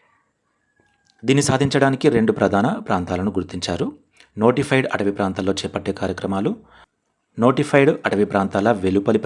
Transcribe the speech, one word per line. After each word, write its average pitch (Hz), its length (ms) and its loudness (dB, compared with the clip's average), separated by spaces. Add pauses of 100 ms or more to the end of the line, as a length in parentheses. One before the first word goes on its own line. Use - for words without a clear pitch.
(1200)
దీన్ని 135 180 2
సాధించడానికి 135 640 2
రెండు 113 240 4
ప్రధాన 101 360 2
ప్రాంతాలను 92 640 -4
గుర్తించారు. 90 720 -6 (360)
నోటిఫైడ్ 123 560 2
అటవీ 101 160 -2
ప్రాంతాల్లో 98 420 -2
చేపట్టే 98 400 -6
కార్యక్రమాలు, 98 640 -4 (800)
నోటిఫైడ్ 139 520 4 (160)
అటవీ 101 180 2
ప్రాంతాల 101 480 0
వెలుపలి 101 540 0